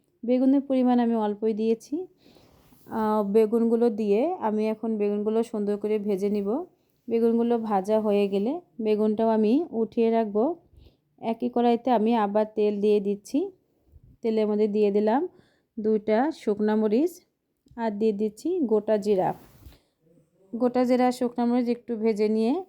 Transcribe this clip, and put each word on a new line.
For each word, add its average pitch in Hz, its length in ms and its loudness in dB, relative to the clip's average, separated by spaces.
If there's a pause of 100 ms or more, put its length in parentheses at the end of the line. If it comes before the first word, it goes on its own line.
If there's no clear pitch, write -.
(220)
বেগুনের 262 400 2
পরিমাণ 254 380 2
আমি 233 160 0
অল্পই 214 380 -2
দিয়েছি। 226 400 -2 (920)
আহ, 214 380 -2
বেগুনগুলো 226 640 2
দিয়ে 208 300 0 (200)
আমি 214 260 -2
এখন 220 300 -4
বেগুনগুলো 208 460 -2
সুন্দর 208 340 -4
করে 214 220 -2
ভেজে 202 320 -2
নিব। 202 180 -2 (600)
বেগুনগুলো 233 500 2
ভাজা 214 420 0
হয়ে 202 280 2
গেলে 202 240 -2 (280)
বেগুনটাও 214 480 0
আমি 220 240 2 (200)
উঠিয়ে 226 380 -2
রাখবো। 220 340 0 (760)
একই 233 300 -6
কড়াইতে 240 400 0
আমি 220 260 2
আবার 214 380 0
তেল 208 260 0
দিয়ে 208 200 2
দিচ্ছি। 202 380 -4 (800)
তেলের 220 300 0
মধ্যে 214 200 0
দিয়ে 208 220 2
দিলাম 214 300 2 (560)
দুইটা 220 420 0 (140)
শুকনা 214 440 -2
মরিচ 220 360 2 (640)
আর 233 160 -4
দিয়ে 214 220 0
দিচ্ছি 208 340 -4 (140)
গোটা 214 340 0
জিরা। 196 340 0 (1200)
গোটা 247 320 0
জিরা, 247 280 2
শুকনা 240 320 -4
মরিচ 240 240 0
একটু 240 280 -4
ভেজে 214 320 0
নিয়ে 220 240 0 (160)